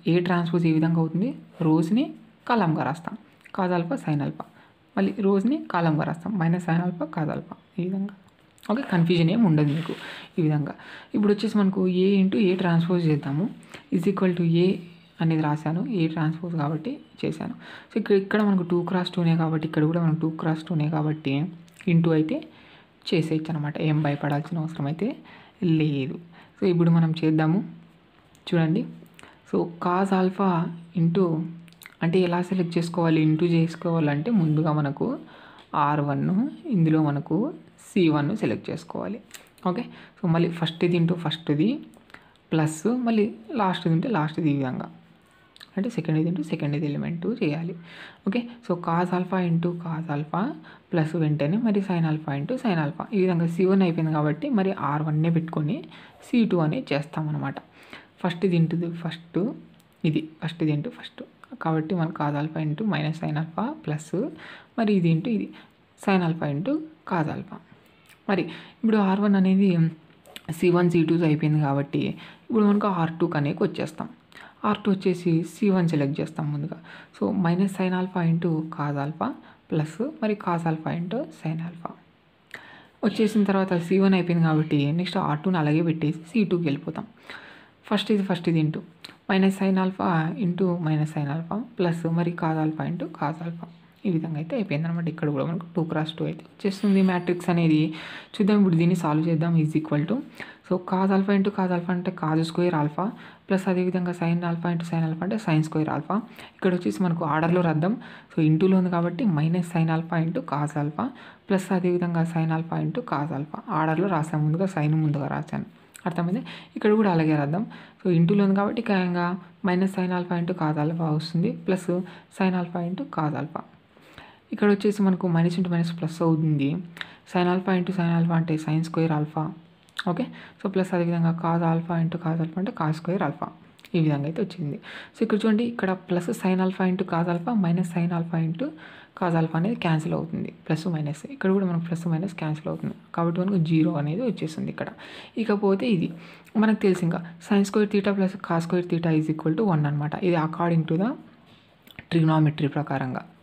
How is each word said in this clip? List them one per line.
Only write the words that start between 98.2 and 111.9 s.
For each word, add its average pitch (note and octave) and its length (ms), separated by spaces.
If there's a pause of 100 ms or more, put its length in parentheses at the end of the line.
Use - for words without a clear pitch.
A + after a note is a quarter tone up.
చూద్దాం G#3 260
ఇప్పుడు F3+ 200
దీన్ని E3+ 220
సాల్వ్ D#3 280
చేద్దాం. E3 220 (100)
Is D3+ 160
equal D3 320
to, A#3 60 (500)
so F#3 80 (160)
cos F#3+ 260
alpha G3 220
into G3 180
cos F3+ 200
alpha F3 180
అంటే F3+ 160 (100)
cos D#3+ 200 (100)
square F3 320
alpha D3+ 220 (420)
ప్లస్ F#3+ 240
అదేవిధంగా F3+ 500
sin E3+ 300
alpha E3+ 240
into E3+ 160
sin E3 180
alpha D#3+ 180
అంటే G#3+ 200
sin D#3 220
square D#3 280
alpha. F3+ 200 (400)
ఇక్కడ F#3+ 200
వచ్చేసి G3 300
మనకు E3+ 160 (100)
ఆర్డర్లో E3+ 360
రాద్దాం. E3 260 (380)
So - 60 (120)
ఇంటూలో F#3 300
ఉంది F3+ 160
కాబట్టి E3+ 280 (140)
minus E3+ 360
sin E3 220
alpha E3 280
into E3 180 (100)
cos D3 300
alpha D#3 240 (420)
ప్లస్ F#3+ 180 (120)
అదేవిధంగా F3 440 (120)